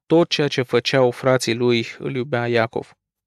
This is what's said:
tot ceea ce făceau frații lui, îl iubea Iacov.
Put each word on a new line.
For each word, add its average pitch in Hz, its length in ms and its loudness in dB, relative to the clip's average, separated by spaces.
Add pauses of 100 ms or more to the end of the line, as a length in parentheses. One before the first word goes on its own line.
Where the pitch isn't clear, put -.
tot 165 240 4
ceea 147 180 -2
ce 135 140 -2
făceau 123 500 2
frații 127 440 0
lui, 120 300 0 (120)
îl 143 180 -10
iubea 120 320 -4
Iacov. 117 440 -2 (360)